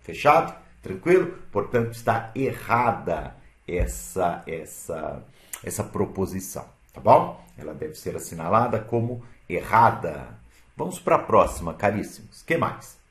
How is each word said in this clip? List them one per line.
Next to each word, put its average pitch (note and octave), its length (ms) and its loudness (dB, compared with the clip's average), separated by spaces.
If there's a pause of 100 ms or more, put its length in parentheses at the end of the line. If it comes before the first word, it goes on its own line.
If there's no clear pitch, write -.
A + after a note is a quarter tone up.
Fechado? D3 520 4 (300)
Tranquilo? E3+ 520 2 (160)
Portanto, A2+ 420 0
está - 420 -2
errada A#2 1000 -2 (320)
essa, F2 800 -2
essa, D#2 800 -10 (380)
essa - 200 -6
proposição, F#2 840 -4 (260)
tá - 80 -16
bom? A#2+ 420 4 (140)
Ela D2+ 160 -12
deve D2+ 220 -10
ser E2+ 220 -8
assinalada G2 600 0
como A#2+ 440 -2 (240)
errada. E2 880 2 (380)
Vamos F3 240 -6
pra - 180 4
próxima, E2+ 560 2
caríssimos. - 680 -4
Que - 160 0
mais? - 400 -6 (140)